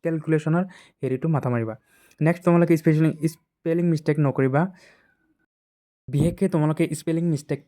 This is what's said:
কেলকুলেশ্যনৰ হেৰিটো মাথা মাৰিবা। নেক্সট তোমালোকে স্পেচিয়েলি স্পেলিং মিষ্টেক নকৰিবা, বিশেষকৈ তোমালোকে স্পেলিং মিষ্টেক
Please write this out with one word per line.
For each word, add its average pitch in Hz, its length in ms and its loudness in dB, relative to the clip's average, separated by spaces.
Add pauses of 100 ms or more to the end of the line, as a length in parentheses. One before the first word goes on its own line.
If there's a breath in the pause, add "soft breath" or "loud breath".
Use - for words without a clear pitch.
কেলকুলেশ্যনৰ 160 600 -2 (380 loud breath)
হেৰিটো 131 320 -4
মাথা 131 200 -2
মাৰিবা। 113 200 -4 (460 soft breath)
নেক্সট 170 280 0
তোমালোকে 170 320 4
স্পেচিয়েলি 156 320 2 (160)
স্পেলিং - 640 -4
মিষ্টেক 151 240 0 (100)
নকৰিবা, 135 360 0 (1500 soft breath)
বিশেষকৈ 160 460 0
তোমালোকে 156 300 0 (160)
স্পেলিং 165 240 -4 (100)
মিষ্টেক 139 340 -6